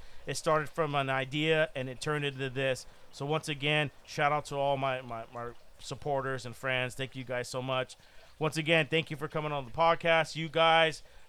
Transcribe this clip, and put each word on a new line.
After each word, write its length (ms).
it 80
started 320
from 260
an 160
idea 640
and 140
it 140
turned 240
into 240
this. 360
So 120
once 220
again, 420
shout 280
out 140
to 100
all 180
my, 280
my, 200
my 120
supporters 680
and 80
friends. 420
Thank 200
you 80
guys 240
so 140
much. 340
Once 180
again, 340
thank 180
you 60
for 140
coming 240
on 100
the 80
podcast. 640
You 140
guys, 520